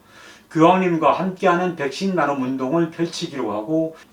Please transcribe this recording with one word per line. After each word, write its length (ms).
교황님과 640
함께하는 640
백신 360
나눔 280
운동을 500
펼치기로 600
하고 420